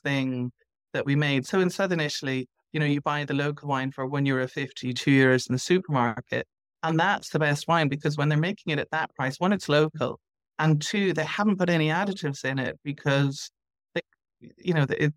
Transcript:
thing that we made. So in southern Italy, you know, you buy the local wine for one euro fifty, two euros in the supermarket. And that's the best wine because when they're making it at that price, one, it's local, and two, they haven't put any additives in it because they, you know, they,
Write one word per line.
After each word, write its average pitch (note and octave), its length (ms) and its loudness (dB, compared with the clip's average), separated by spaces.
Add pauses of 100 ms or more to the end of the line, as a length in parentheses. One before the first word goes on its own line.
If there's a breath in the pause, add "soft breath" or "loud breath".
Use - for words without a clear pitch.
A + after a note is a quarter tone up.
thing C3 500 -2 (400)
that C3 120 -4
we C#3 120 2
made. C#3+ 300 0
So G3 140 0
in F3+ 80 4
southern F3+ 320 -2
Italy, C3+ 480 -4 (240)
you D#3 80 -2
know, D3+ 60 2
you C#3+ 160 0
buy D3 220 -2
the C#3+ 100 -4
local C#3+ 340 -2
wine C3+ 220 -2
for C3+ 160 -8
one C#3 180 -2
euro C3 240 2
fifty, B2+ 460 -6
two C#3+ 160 0
euros C3 380 6
in B2 60 0
the B2 40 2
supermarket. B2 880 0 (360)
And D#3+ 180 2
that's F#3+ 300 0
the D#3+ 80 0
best D3 280 0
wine E3 220 2
because D3 280 -2
when C#3+ 120 2
they're D3+ 100 4
making E3+ 340 -2
it C#3+ 60 0
at - 140 -4
that D#3 220 -4
price, C3+ 260 -4
one, F#3 120 2
it's F#3+ 160 -4
local, D3 520 2 (380)
and D#3 220 4
two, F#3+ 340 0
they D#3 100 -2
haven't G#3 320 0
put F3+ 140 0
any D#3+ 180 2
additives E3+ 560 -4
in C3+ 140 -2
it C3 260 -4
because C#3+ 680 -2 (440)
they, F3 80 -4 (560)
you F3+ 140 -2
know, D3+ 120 2
they, - 320 0